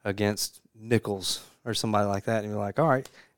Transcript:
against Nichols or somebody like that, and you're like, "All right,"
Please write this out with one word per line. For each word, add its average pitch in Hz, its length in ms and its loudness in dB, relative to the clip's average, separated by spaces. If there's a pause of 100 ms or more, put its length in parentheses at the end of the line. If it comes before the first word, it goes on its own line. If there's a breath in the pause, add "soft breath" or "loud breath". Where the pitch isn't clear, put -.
against 101 580 -2 (140)
Nichols 107 680 0 (220)
or 117 80 -4
somebody 104 340 2
like 98 180 -2
that, 113 180 0
and 104 100 -8
you're 104 80 -4
like, 101 160 -6
"All 160 100 4
right," 135 220 2 (280 soft breath)